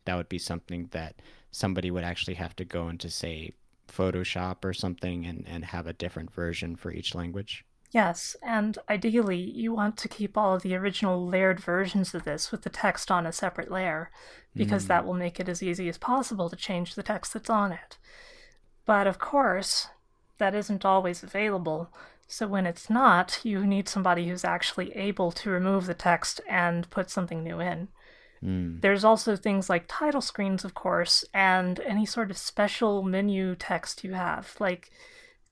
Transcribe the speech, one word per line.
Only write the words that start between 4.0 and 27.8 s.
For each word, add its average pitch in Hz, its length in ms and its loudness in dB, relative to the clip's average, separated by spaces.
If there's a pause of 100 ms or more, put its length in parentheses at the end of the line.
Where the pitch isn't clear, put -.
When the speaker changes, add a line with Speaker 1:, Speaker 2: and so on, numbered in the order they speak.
Speaker 1:
or 95 100 -2
something 87 520 -4
and, 87 200 -8
and 85 200 -10
have 85 220 -8
a 82 60 -8
different 85 400 -8
version 85 440 -4
for 87 140 -10
each 82 220 -8
language. 87 520 -8 (240)
Speaker 2:
Yes, 185 540 0
and 220 340 -2 (120)
ideally 208 480 2
you 226 340 -4
want 214 280 0
to - 100 -8
keep 208 280 -4
all 202 160 4
of 185 80 0
the 185 140 -2
original 185 500 0
layered 185 360 2
versions 185 520 0
of - 120 -6
this 156 260 -4
with 233 120 -8
the 196 60 -4
text - 400 -2
on 175 160 2
a 165 60 -4
separate - 400 -4
layer, 170 400 -2 (420)
because 208 300 2
Speaker 1:
Mm. - 60 -6
Speaker 2:
that 180 160 6
will 185 80 -2
make 175 260 -2
it 180 80 -4
as 175 160 -4
easy 180 240 -2
as 165 100 -4
possible 240 520 0
to 180 80 -10
change 175 380 -4
the 202 60 -8
text - 320 -4
that's 220 160 -6
on 202 220 4
it. - 260 -12 (880)
But 202 220 6
of 190 120 0
course, 202 680 2 (500)
that 196 160 2
isn't 202 300 -2
always 190 400 4
available, 185 640 -2 (380)
so - 180 -4
when 196 200 2
it's - 240 -4
not, 220 540 6
you 202 220 0
need 196 220 4
somebody 175 400 2
who's 180 160 -4
actually 180 500 -2
able 196 380 0
to - 180 -6
remove 185 360 2
the 180 80 -2
text - 540 2
and 175 420 2
put 185 200 -4
something 170 320 -4
new 170 200 -6
in. 175 260 -2 (560)